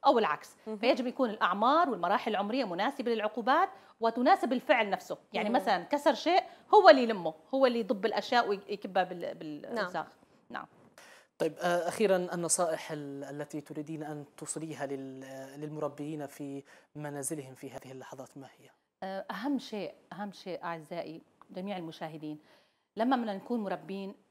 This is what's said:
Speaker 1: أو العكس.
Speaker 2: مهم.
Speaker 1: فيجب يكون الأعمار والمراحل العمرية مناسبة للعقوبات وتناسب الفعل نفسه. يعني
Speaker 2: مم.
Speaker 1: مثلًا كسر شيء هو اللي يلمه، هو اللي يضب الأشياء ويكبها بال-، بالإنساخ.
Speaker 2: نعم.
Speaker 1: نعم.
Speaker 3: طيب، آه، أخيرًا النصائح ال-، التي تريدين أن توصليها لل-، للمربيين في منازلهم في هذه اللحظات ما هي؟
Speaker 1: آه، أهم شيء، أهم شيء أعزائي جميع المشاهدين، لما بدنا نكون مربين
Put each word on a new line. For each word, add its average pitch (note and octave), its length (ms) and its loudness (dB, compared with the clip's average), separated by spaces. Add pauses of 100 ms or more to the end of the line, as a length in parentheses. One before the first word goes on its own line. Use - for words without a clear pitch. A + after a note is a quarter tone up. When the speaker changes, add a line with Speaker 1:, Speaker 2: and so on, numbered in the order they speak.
Speaker 1:
أو C4+ 120 8
العكس. D3+ 380 -2 (100)
Speaker 2:
مهم. A3 100 -8
Speaker 1:
فيجب A#3 300 2
يكون B3 240 0
الأعمار A#3 600 4
والمراحل G3 400 0
العمرية G#3 340 0
مناسبة A3 500 -2
للعقوبات A#3+ 540 2 (320)
وتناسب B3 520 4
الفعل B3 380 2
نفسه. F3+ 280 -4 (140)
يعني G3+ 160 -2
Speaker 2:
مم. A#3 80 0
Speaker 1:
مثلًا F#3+ 280 2
كسر C#4+ 300 2
شيء F4 280 4 (320)
هو F#4+ 140 12
اللي C4+ 140 12
يلمه، F#3+ 320 -2 (200)
هو C4+ 120 6
اللي A#3+ 140 2
يضب G#3 260 -2
الأشياء A3+ 420 2
ويكبها G3 560 -2
بال-، F3+ 300 -8
بالإنساخ. E3+ 600 -8
Speaker 2:
نعم. D#3+ 120 -4 (440)
Speaker 1:
نعم. - 160 -10 (720)
Speaker 3:
طيب، D#3+ 200 -2
آه، F3 300 0
أخيرًا F#3+ 280 2
النصائح E3+ 760 -2
ال-، C#3+ 320 -8
التي D3 360 -10
تريدين D3+ 420 -10
أن D3 220 -10 (120)
توصليها D3+ 500 -8
لل-، C3+ 340 -8 (400)
للمربيين D3+ 640 -6
في C#3 360 -10 (320)
منازلهم C#3+ 600 -8
في C3+ 160 -14
هذه C3 220 -14
اللحظات C3 360 -14 (100)
ما C3+ 80 -16
هي؟ - 240 -20 (320)
Speaker 1:
آه، F#3+ 280 -8
أهم B3 280 -2
شيء، G3 360 -8 (180)
أهم G3 200 -10
شيء - 320 -10
أعزائي E3 580 -8 (280)
جميع F#3+ 260 -8
المشاهدين، D#3 640 -10 (580)
لما B3 200 2
بدنا A3+ 180 -2
نكون A3 260 -4
مربين F#3+ 540 -6 (160)